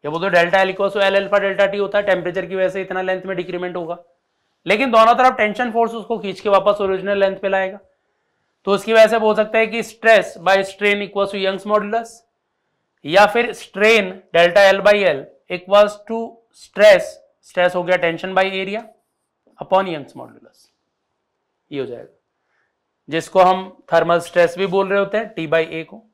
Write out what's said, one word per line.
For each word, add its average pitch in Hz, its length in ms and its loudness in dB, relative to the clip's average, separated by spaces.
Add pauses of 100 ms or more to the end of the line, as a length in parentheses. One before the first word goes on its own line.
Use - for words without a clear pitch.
जब 147 80 -8
वो 165 80 -6
तो 190 100 -2
delta 175 300 4
L 190 140 2
equals 196 200 -2
to 208 100 -2
L 196 140 2
alpha 202 240 0
delta 196 260 0
T 202 120 -6
होता 196 180 -2
है, 202 80 0
टेम्परेचर 180 400 -2
की 185 100 -10
वजह 185 140 0
से 190 120 -6
इतना 185 200 -6
लेंथ 185 220 -4
में 190 140 -8
डिक्रीमेंट 180 380 -8
होगा, 170 220 -8 (680)
लेकिन 220 260 -2
दोनों 226 240 6
तरफ - 220 2
टेंशन 220 340 -4
फोर्स 233 220 -2
उसको 226 260 -8
खींच 190 200 -10
के 208 100 -4
वापस 202 320 2
ओरिजिनल 190 380 -4
लेंथ 196 180 0
पे 196 120 -6
लाएगा। 190 300 -4 (880)
तो 196 60 -2
उसकी 208 200 -4
वजह 220 140 8
से 226 120 0
बोल 214 160 0
सकते 214 220 -2
हैं 220 140 0
कि 226 120 -6
stress - 600 0
by 190 220 2
strain 202 380 -2
equals 196 280 -4
to 208 60 -12
यंग्स 190 300 -4
मॉडुलस, 214 540 -4 (840)
या 185 220 6
फिर 240 280 -2
strain 208 560 0 (240)
delta 175 340 4
L 196 140 2
by 208 100 4 (140)
L 135 160 -2 (280)
equals 202 540 2
to 226 160 -8 (360)
stress, 202 520 4 (340)
stress 180 320 0
हो 180 80 -4
गया 180 160 0
tension 170 360 -4
by 190 100 2 (100)
area 196 260 -8 (800)
upon 190 280 0
यंग्स 151 300 -12
मॉडुलस, - 540 -20 (1000)
ये 143 80 -8
हो 127 60 -6
जाएगा, 120 280 -18 (960)
जिसको 160 320 0
हम 185 280 2 (240)
थर्मल 165 280 2
स्ट्रेस 170 360 0
भी 190 100 -2
बोल 190 220 -2
रहे 202 100 0
होते 202 180 -4
हैं, 220 180 -6
T 165 140 -8
by 165 120 2 (120)
A 160 120 -10
को। - 160 -20 (120)